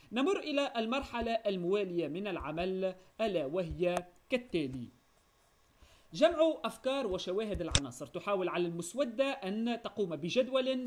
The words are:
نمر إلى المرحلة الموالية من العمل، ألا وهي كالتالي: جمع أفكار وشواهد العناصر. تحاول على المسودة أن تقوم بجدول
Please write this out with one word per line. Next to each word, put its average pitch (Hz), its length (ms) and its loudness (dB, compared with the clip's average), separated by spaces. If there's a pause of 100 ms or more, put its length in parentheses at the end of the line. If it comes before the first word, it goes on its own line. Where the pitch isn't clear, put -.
(120)
نمر 277 260 2
إلى 285 380 0
المرحلة 233 560 -2
الموالية 185 760 0
من 185 180 -4
العمل، 185 680 -2 (260)
ألا 180 260 2
وهي 170 480 0 (360)
كالتالي: 143 580 -2 (1200)
جمع 311 520 6
أفكار 254 420 -2
وشواهد 185 540 -2
العناصر. 143 460 0
تحاول 185 420 0
على 170 200 0
المسودة 196 560 -2
أن 226 600 -2
تقوم 175 320 -2
بجدول 254 720 0